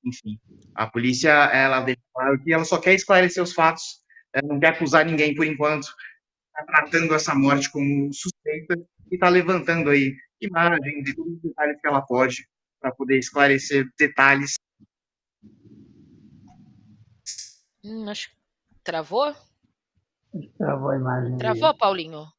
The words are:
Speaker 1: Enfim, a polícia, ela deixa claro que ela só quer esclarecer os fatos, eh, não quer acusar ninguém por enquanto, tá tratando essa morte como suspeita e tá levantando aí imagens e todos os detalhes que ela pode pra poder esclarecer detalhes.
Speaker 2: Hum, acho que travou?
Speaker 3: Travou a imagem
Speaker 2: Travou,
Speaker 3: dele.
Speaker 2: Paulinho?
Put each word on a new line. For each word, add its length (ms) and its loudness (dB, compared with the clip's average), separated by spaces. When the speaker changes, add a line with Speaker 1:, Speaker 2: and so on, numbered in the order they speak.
Speaker 1:
Enfim, 320 -12
a 100 -4
polícia, 460 0
ela 500 4
deixa 200 -4
claro 300 0
que 100 0
ela 100 2
só 160 -2
quer 140 4
esclarecer 480 2
os 120 -4
fatos, 500 0
eh, 100 -2
não 160 -4
quer 80 6
acusar 360 4
ninguém 300 0
por 140 0
enquanto, 400 -2
tá 100 -10
tratando 520 0
essa 180 -2
morte 380 2
como 420 -2
suspeita 640 -6
e 60 -6
tá 120 4
levantando 600 2
aí 260 2
imagens 680 -2
e 60 -10
todos 180 -8
os 80 -14
detalhes 400 -4
que 60 -2
ela 140 2
pode 460 0
pra 120 -4
poder 260 0
esclarecer 800 2
detalhes. 560 4
Speaker 2:
Hum, 240 -14
acho 220 -12
que 60 -20
travou? 520 -4
Speaker 3:
Travou 360 -4
a 60 -4
imagem 400 -6
Speaker 2:
Travou, 320 0
Speaker 3:
dele. 100 -4
Speaker 2:
Paulinho? 480 -4